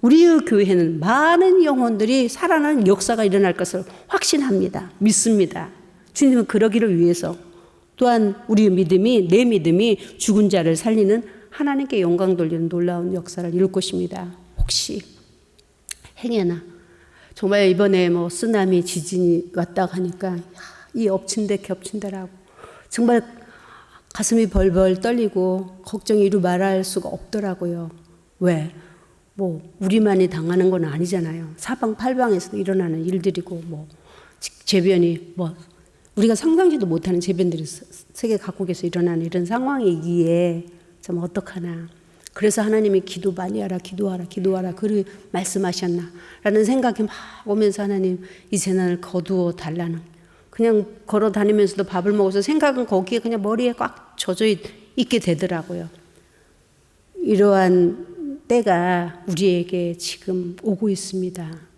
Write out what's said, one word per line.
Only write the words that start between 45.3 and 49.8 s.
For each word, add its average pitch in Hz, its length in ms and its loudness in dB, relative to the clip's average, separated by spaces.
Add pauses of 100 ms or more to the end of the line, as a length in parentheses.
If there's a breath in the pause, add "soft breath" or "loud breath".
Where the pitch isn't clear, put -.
말씀하셨나라는 185 1300 -2
생각이 240 400 0
막 208 80 -4 (340 loud breath)
오면서 208 380 0
하나님 190 380 -2 (300 loud breath)
이 202 60 -2
재난을 185 440 -2
거두어 180 520 -4
달라는 165 460 -8 (500 soft breath)